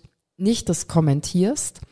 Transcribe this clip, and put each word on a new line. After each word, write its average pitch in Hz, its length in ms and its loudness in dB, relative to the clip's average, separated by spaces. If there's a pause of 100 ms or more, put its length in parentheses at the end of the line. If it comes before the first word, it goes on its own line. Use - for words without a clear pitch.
(360)
nicht 208 320 0
das 170 180 -2
kommentierst 170 920 0 (100)